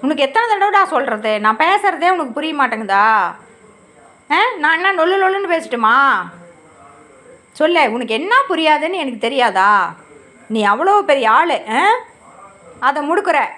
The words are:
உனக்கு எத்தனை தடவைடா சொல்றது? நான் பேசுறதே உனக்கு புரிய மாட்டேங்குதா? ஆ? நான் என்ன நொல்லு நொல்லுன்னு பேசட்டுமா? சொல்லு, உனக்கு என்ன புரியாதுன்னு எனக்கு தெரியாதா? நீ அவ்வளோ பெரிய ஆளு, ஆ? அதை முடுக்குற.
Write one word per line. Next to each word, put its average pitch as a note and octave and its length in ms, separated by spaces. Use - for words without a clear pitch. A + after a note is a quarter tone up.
உனக்கு C#4+ 240
எத்தனை A4+ 220
தடவைடா G4+ 320
சொல்றது? A3+ 380
நான் A3 180
பேசுறதே F#4 520
உனக்கு C#4 220
புரிய D#4 220
மாட்டேங்குதா? G#3+ 460
ஆ? - 20
நான் D#4+ 140
என்ன F#4+ 220
நொல்லு F4 240
நொல்லுன்னு F#4+ 300
பேசட்டுமா? A#3 420
சொல்லு, D#4+ 240
உனக்கு A#3 240
என்ன F#4 140
புரியாதுன்னு D#4+ 540
எனக்கு A#3 240
தெரியாதா? G#3+ 440
நீ A3+ 60
அவ்வளோ E4+ 200
பெரிய C#4 160
ஆளு, D#4+ 200
ஆ? - 20
அதை C#4+ 100
முடுக்குற. F4 300